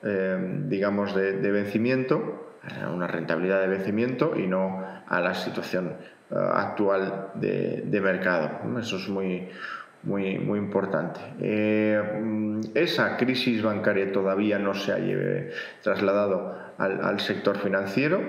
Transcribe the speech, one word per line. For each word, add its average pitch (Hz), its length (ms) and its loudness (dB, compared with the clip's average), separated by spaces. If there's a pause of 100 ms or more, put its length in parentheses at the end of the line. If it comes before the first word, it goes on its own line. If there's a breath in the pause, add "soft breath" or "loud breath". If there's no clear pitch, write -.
eh, 95 340 0 (280)
digamos, 101 500 0
de, 98 180 2
de 98 180 0
vencimiento, 117 920 0 (380)
a - 60 -4
una 87 180 -2
rentabilidad 85 540 0
de 95 60 2
vencimiento 107 680 0
y 95 100 0
no 92 380 0 (240 loud breath)
a 90 140 0
la 90 140 2
situación, 90 600 -4 (360 loud breath)
eh, - 40 -4
actual 95 1000 0
de, 95 500 0
de 101 160 0
mercado. 90 480 2 (280)
Eso 107 200 -4
es 90 100 -6
muy, 95 400 -2 (560 loud breath)
muy, 95 340 0
muy 101 220 0
importante. 95 600 0 (180)
Eh, 107 800 2
mm, 107 380 -2 (140)
esa 131 420 2
crisis 123 480 2
bancaria 98 480 2
todavía 101 480 2
no 101 140 0
se 98 180 -2
ha 95 60 2
lle-, 95 540 0 (300 loud breath)
trasladado 98 760 2 (200 loud breath)
al, 95 280 0
al 101 160 2
sector 98 360 2
financiero. 104 720 2